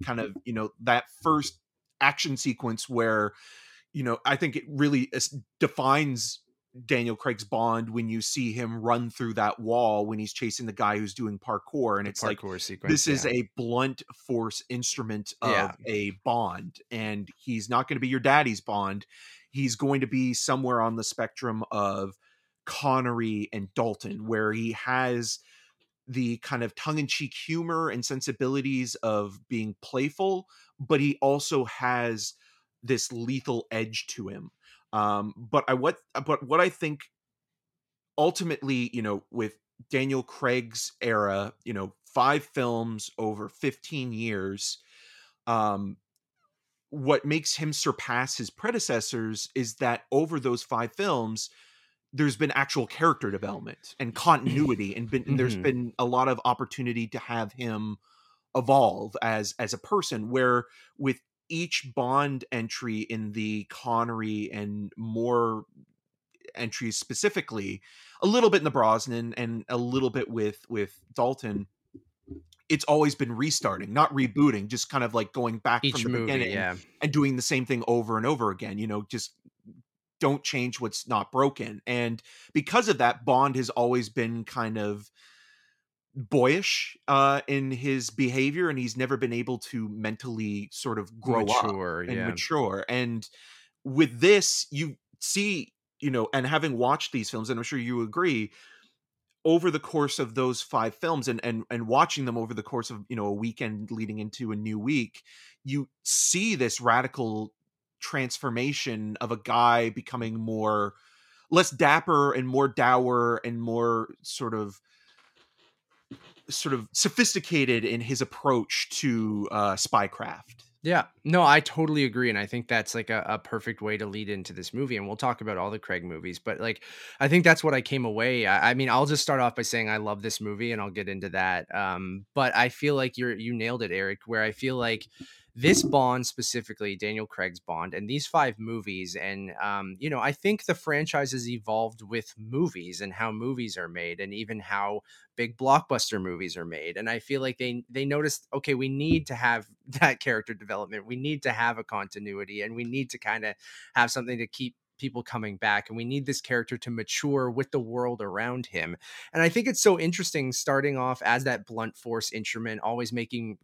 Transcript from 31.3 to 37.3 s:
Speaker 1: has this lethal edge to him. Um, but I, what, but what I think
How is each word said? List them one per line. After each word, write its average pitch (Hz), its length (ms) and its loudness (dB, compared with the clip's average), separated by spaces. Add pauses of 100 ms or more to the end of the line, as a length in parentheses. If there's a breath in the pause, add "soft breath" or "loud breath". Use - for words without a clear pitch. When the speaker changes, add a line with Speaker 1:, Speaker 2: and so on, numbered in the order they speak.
Speaker 1:
has 120 720 -2 (480 soft breath)
this 120 300 0
lethal 120 580 -4
edge 113 380 -4
to 101 200 -10
him. 101 220 -14 (420 soft breath)
Um, 104 440 0
but 113 320 0
I, 131 60 2
what, 127 240 0 (140)
but 139 300 -2
what 151 180 2
I 180 100 4
think 151 320 -6 (1160)